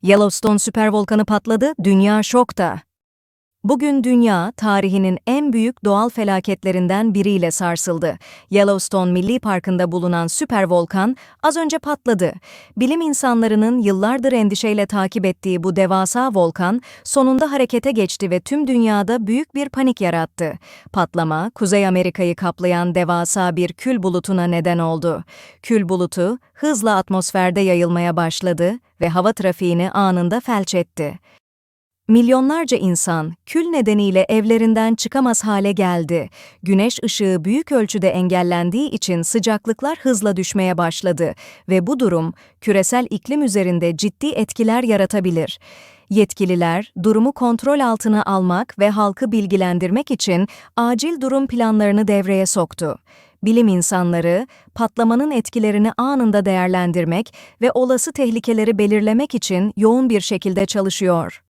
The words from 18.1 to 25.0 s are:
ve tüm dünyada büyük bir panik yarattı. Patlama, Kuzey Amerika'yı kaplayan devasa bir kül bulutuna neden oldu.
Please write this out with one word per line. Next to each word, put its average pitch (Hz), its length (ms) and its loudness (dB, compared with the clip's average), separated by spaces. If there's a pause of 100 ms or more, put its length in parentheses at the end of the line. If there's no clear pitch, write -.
ve 180 80 0
tüm 285 280 -4
dünyada 220 600 0
büyük 254 280 -2
bir 277 140 -4
panik 262 320 -2
yarattı. 165 520 -4 (400)
Patlama, 160 640 -2
Kuzey 202 320 2
Amerika'yı 180 480 0
kaplayan 175 600 -2
devasa 175 600 0
bir 175 180 -2
kül 247 300 -4
bulutuna 180 400 -2
neden 175 340 0
oldu. 165 460 -2 (400)